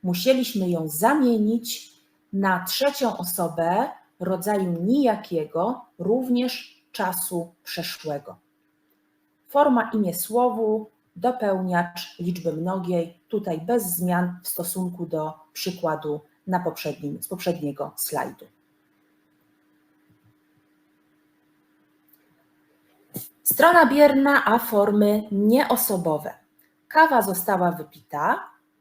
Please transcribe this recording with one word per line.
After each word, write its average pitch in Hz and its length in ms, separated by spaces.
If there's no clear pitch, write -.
Musieliśmy 190 640
ją 165 180
zamienić 226 1040
na 185 320
trzecią 269 520
osobę 170 720
rodzaju 180 640
nijakiego, 208 1000
również 247 920
czasu 180 720
przeszłego. 147 760
Forma 254 460
imię 196 200
słowu, 220 760
dopełniacz 185 1040
liczby 170 340
mnogiej, 175 760
tutaj 185 340
bez 226 220
zmian 180 600
w - 40
stosunku 175 580
do 156 280
przykładu 156 680
na 185 120
poprzednim, 151 640
z - 40
poprzedniego 151 680
slajdu. 131 500
Strona 330 420
bierna, 277 600
a 226 140
formy 208 720
nieosobowe. 202 1000
Kawa 311 340
została 180 500
wypita, 156 800